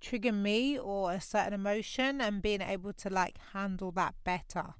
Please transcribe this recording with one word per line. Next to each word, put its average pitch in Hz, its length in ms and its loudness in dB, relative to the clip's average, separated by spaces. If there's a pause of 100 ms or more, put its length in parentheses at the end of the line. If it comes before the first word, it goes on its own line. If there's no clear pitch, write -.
trigger 233 320 0
me 220 460 2
or 196 340 0
a 185 80 -4
certain 202 320 2
emotion, 214 680 0
and 208 220 0
being 208 200 2
able 196 320 -2
to, - 160 -4
like, 185 280 2 (140)
handle 190 400 -4
that 175 220 0 (100)
better. 175 560 -2